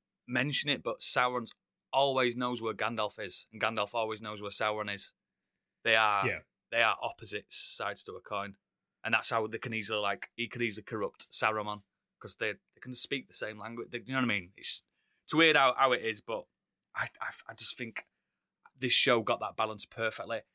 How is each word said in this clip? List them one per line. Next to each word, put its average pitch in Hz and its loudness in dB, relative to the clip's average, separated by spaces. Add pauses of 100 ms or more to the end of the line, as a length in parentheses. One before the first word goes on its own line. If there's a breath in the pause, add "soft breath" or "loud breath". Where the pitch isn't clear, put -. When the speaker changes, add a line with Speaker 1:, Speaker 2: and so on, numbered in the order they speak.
(280)
Speaker 1:
mention 135 0
it, 139 0
but 113 -4
Sauron's 123 0 (420)
always 131 4
knows 123 -2
where 110 -2
Gandalf 107 -2
is, - -10
and 107 -12
Gandalf 110 0
always 110 -2
knows 107 -8
where 104 -6
Sauron 107 -2
is. - -10 (720)
They 113 6
are, 104 4
Speaker 2:
Yeah. 82 0 (320)
Speaker 1:
they 117 4
are 107 6
opposite 104 -6
sides - -6
to 98 -10
a 90 -12
coin, 101 -6 (460)
and 113 0
that's 107 0
how 117 2
they 110 -6
can 113 -8
easily, 107 -2
like, 101 -2
he 120 -6
could 120 -8
easily 107 -2
corrupt - -6
Saruman, 107 -2 (380)
'cause 101 -12
they, 107 -2
they - -20
can 127 -10
speak 123 -6
the - -16
same 107 -8
language. 117 -10
They, 120 -6
you 117 -8
know 135 0
what 131 4
I 120 4
mean? 95 0
It's, - -6 (420)
it's - -4
weird 156 8
how, 135 6
how 131 6
it 110 2
is, 110 -2
but 104 -6 (500)
I, 120 -2 (120)
I, 113 -6 (240)
I 117 -14
just - -6
think 117 -8 (720)
this 127 0
show 123 6
got 107 0
that 104 -6
balance 107 -2
perfectly. 113 -4 (160)